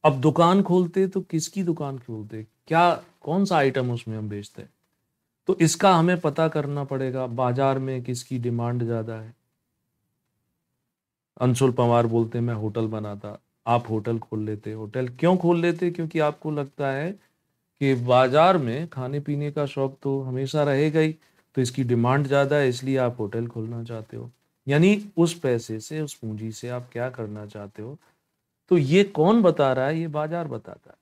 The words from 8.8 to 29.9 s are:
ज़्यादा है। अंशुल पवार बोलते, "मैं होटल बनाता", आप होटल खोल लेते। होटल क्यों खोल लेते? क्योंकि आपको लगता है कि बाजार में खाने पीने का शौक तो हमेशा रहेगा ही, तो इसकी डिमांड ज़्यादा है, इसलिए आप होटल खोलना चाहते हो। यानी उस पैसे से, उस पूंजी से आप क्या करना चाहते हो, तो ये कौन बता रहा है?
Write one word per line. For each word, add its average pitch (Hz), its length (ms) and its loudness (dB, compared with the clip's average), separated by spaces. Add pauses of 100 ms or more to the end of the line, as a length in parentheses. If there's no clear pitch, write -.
ज़्यादा 113 320 -4
है। 110 260 -16 (2000)
अंशुल 123 320 4
पवार 120 340 4
बोलते, 117 340 0
"मैं 117 140 -2
होटल 110 320 -4
बनाता", 104 520 -10 (280)
आप 120 240 0
होटल 113 280 -2
खोल 110 260 -8
लेते। 107 280 -8
होटल 110 360 -6
क्यों 165 280 2
खोल 170 240 2
लेते? 170 300 0
क्योंकि 165 280 -6
आपको 151 320 -2
लगता 143 380 -4
है 143 240 -4 (680)
कि 135 140 2
बाजार 127 640 4
में 139 300 -4
खाने 131 320 -6
पीने 147 300 -4
का 143 160 -4
शौक 135 360 -4
तो 135 180 -2
हमेशा 131 420 -2
रहेगा 147 380 2
ही, 156 160 0 (380)
तो 131 80 0
इसकी 123 220 -2
डिमांड 123 420 2
ज़्यादा 139 300 2
है, 143 120 4
इसलिए 131 280 -2
आप 123 220 0
होटल 113 280 -4
खोलना 117 380 -10
चाहते 113 320 -14
हो। 120 140 -14 (380)
यानी 185 480 4
उस 165 220 2
पैसे 117 420 -2
से, 156 200 -10
उस 147 140 -8
पूंजी 110 380 -10
से 120 160 -12
आप 123 240 -10
क्या 123 180 -4
करना 107 360 -10
चाहते 104 360 -14
हो, 131 160 -14 (680)
तो 180 100 6
ये 160 260 4
कौन 196 380 4
बता 147 300 4
रहा 131 140 0
है? 160 140 -2